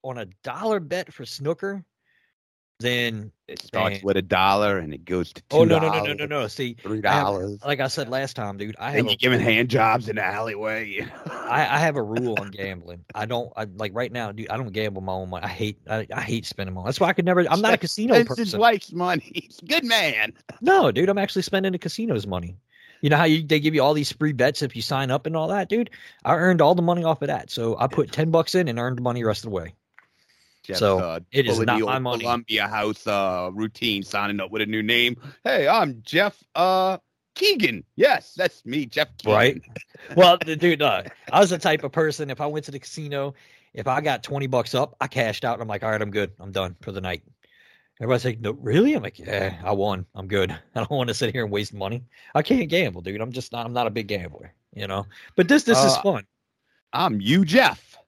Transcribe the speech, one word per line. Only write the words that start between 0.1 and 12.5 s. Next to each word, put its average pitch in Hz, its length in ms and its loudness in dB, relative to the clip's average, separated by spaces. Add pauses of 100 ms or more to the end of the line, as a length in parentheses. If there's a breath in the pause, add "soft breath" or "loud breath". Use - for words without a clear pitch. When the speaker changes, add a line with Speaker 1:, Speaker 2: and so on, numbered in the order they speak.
Speaker 1:
a 110 80 -10 (180)
dollar 196 360 -2
bet 165 340 -6
for 123 120 -14
snooker, 170 580 -6 (960)
then 117 480 0 (200)
Speaker 2:
It - 120 -14
starts 95 340 0
Speaker 1:
man. 98 100 -10
Speaker 2:
with 98 100 4
a 95 60 4
dollar 98 560 4
and 78 160 -6
it 69 100 -14
goes 90 300 -2
to - 80 -18 (100)
Speaker 1:
Oh, 160 140 8
no, 165 140 6
no, 160 80 0
no, - 0 -
no, 156 120 0
Speaker 2:
two 147 160 -2
dollars, - 40 -14
Speaker 1:
no, 151 60 -6 (160)
no. 110 60 -4
See, 135 160 -8
I 117 180 -8
have, - 20 -20
Speaker 2:
three 107 180 -4
dollars. 98 640 0
Speaker 1:
like 143 160 -2
I 131 80 0
said 135 180 -6
last 135 300 -6
time, 101 200 -8
dude, 104 220 -8
I 123 120 -6
Speaker 2:
Then 147 60 0
Speaker 1:
have 135 100 2
Speaker 2:
you're 107 60 -2
Speaker 1:
a - 40 -4
Speaker 2:
giving 123 240 2
hand 117 280 2
jobs 113 380 2
in 107 80 -4
the 104 80 -2
alleyway, 110 640 -4
you 98 180 -8
know? - 140 -16
<laughs> - 100 -18
Speaker 1:
I, 127 460 -2
I - 40 2
have 156 180 2
a 123 40 -2
rule 113 380 -2
on 98 120 -10